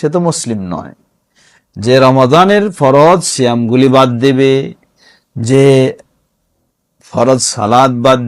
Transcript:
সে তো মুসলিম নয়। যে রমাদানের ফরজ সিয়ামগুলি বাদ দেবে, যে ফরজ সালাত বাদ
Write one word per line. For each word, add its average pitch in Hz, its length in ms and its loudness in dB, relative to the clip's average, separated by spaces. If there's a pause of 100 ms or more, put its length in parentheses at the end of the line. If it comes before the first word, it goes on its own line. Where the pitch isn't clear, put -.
সে 151 140 -4
তো 180 40 -4 (100)
মুসলিম 117 320 -6 (140)
নয়। 73 200 -14 (880)
যে 123 100 0 (120)
রমাদানের 160 580 2 (140)
ফরজ 147 420 2 (120)
সিয়ামগুলি 120 640 0
বাদ 131 140 2 (140)
দেবে, 135 280 2 (840)
যে 131 280 0 (1500)
ফরজ 123 300 0 (140)
সালাত 123 380 0 (120)
বাদ 131 240 2